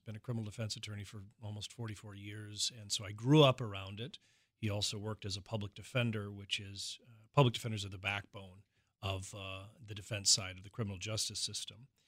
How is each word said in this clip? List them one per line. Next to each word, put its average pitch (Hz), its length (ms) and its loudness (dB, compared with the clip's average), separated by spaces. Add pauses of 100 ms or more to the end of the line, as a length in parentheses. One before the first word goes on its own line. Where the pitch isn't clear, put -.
been 107 100 -8
a 107 40 -10
criminal 113 260 -4
defense 104 300 -4
attorney 107 280 -8
for 101 180 -12 (220)
almost 104 280 -8
forty-four 107 440 -8
years, 104 640 -6
and 104 120 -12
so 104 140 -2
I 98 60 -6
grew 127 320 10
up 131 180 8
around 98 380 -6
it. 120 180 -10 (400)
He 110 120 -2
also 104 280 0
worked 107 280 -6
as 98 120 -4
a 98 40 -10
public 104 340 -6
defender, 107 560 0
which 101 280 -4
is, 98 440 -8
uh, - 300 -20
public 123 200 8
defenders 110 320 -4
are 95 40 -8
the 98 80 -10
backbone 98 640 -6 (380)
of, 98 340 -4
uh, 95 280 -8 (240)
the 107 80 -10
defense 101 340 -2
side 92 280 2
of 92 60 -16
the 101 60 -16
criminal 101 280 -4
justice 107 420 -4
system. - 480 -8 (200)